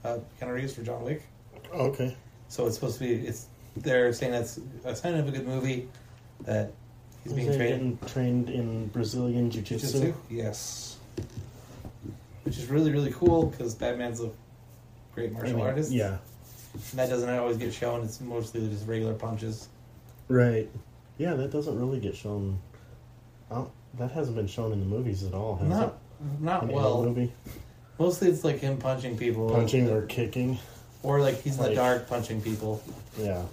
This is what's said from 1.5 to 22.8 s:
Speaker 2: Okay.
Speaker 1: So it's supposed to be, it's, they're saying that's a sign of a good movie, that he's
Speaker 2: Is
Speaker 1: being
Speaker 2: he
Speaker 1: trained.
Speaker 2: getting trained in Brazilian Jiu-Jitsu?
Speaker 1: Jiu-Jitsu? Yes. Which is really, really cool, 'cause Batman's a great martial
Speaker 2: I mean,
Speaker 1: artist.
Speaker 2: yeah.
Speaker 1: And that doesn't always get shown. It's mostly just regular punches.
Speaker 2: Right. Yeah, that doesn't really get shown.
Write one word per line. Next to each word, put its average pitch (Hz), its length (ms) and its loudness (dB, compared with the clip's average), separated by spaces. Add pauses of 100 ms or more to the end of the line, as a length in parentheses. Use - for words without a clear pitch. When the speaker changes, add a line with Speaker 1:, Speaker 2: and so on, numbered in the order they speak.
Speaker 2:
Okay. 131 420 0 (320)
Speaker 1:
So - 200 -2
it's 113 80 0
supposed 113 240 -4
to 135 40 -4
be, 120 100 2 (140)
it's, - 200 -8 (280)
they're 123 380 4
saying 123 180 -2
that's 113 260 -2 (280)
a 123 100 -4
sign 170 200 -2
of 143 120 2
a 135 40 -2
good 131 140 -4
movie, 127 440 -2 (560)
that 107 260 0 (520)
he's - 100 -6
Speaker 2:
Is - 40 -2
Speaker 1:
being 131 140 2
Speaker 2:
he 139 60 4
Speaker 1:
trained. 127 420 2
Speaker 2:
getting - 140 -10
trained 123 360 2
in 113 380 -2
Brazilian 120 640 0
Jiu-Jitsu? 110 480 -2
Speaker 1:
Jiu-Jitsu? 160 140 2 (160)
Yes. - 680 -6 (1500)
Which 131 140 -2
is 120 100 -8
really, 151 240 4
really 143 200 2
cool, 165 460 6
'cause 113 180 -4
Batman's 120 460 -2
a 113 80 -4 (840)
great 117 180 -4
martial 113 220 -2
Speaker 2:
I - 40 2
mean, 113 80 2
Speaker 1:
artist. 135 260 2
Speaker 2:
yeah. 101 260 2 (760)
Speaker 1:
And 131 80 -4
that 127 100 4
doesn't 123 200 0
always 120 280 2
get 120 160 -2
shown. 120 300 -2
It's 110 160 -6
mostly 117 500 -4
just 104 160 -4
regular 110 280 0
punches. 110 560 -6 (580)
Speaker 2:
Right. 120 420 6 (480)
Yeah, 165 180 0
that 135 160 -2
doesn't 151 280 0
really 127 220 0
get 101 160 -4
shown. 101 420 -2 (880)